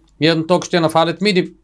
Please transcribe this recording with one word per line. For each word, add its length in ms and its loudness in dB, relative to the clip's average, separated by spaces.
יעדן 200 2
טאג 220 0
שטיין 200 -2
אויף 140 0
אלע 140 2
תמידים. 340 0